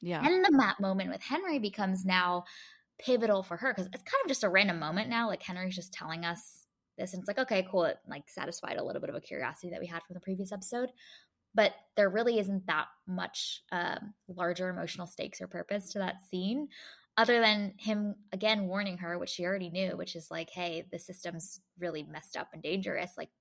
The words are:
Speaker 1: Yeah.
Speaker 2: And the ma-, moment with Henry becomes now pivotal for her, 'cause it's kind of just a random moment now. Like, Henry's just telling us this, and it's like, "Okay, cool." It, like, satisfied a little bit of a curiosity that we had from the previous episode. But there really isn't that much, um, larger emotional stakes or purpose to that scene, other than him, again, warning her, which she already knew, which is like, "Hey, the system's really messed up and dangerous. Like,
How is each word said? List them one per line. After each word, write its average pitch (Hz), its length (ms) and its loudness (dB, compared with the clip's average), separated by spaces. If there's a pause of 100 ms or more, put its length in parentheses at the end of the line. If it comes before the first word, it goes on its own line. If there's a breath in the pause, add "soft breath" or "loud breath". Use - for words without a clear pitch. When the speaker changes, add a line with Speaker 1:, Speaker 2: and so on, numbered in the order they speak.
Speaker 1:
Yeah. 170 260 0
Speaker 2:
And 370 180 6
the 381 60 6
ma-, 254 280 6
moment 190 320 0
with 190 100 -6
Henry 320 380 -2
becomes 190 460 0
now 180 400 4 (540 loud breath)
pivotal 220 440 4
for 170 140 -6
her, 247 160 0
'cause 190 200 -2
it's 254 100 -12
kind 539 200 0
of 381 60 0
just - 140 2
a 202 60 4
random 185 300 6
moment 160 300 0
now. 233 180 2
Like, - 160 -2
Henry's 185 320 -4
just 180 180 -10
telling 165 320 -6
us - 420 -6 (300)
this, - 160 -4
and 185 80 -6
it's - 60 -8
like, 202 120 0
"Okay, 214 300 4
cool." 185 160 4
It, - 220 0
like, - 220 -12
satisfied - 480 -6
a - 60 -2
little - 180 -4
bit - 80 -4
of - 60 -6
a - 60 -6
curiosity 151 500 -6
that 170 100 -8
we 175 60 -6
had 170 160 -10
from - 120 -16
the 175 60 -10
previous 190 300 -4
episode. 240 400 -4 (640 loud breath)
But 208 220 6 (200)
there 202 140 8
really 226 300 4
isn't 190 280 0
that 156 220 2 (180)
much, - 640 -4
um, 185 440 -2 (120)
larger 180 420 -2
emotional 175 380 -6
stakes - 340 -8
or 185 60 -6
purpose 185 460 -6
to 208 60 -2
that 185 220 -2
scene, 220 480 -2 (480 loud breath)
other 233 240 6
than 208 380 4
him, 208 540 -2
again, 202 340 2
warning 190 320 -2
her, 175 200 -4
which - 120 -4
she 175 140 -4
already 185 240 -2
knew, 180 280 -2
which - 180 -8
is 165 160 -12
like, 165 200 -6
"Hey, 170 400 -6
the 175 80 -8
system's 170 640 -10 (160)
really 165 260 -4
messed 151 340 -10
up - 160 -8
and 156 100 -12
dangerous. 185 540 -2
Like, 156 240 -10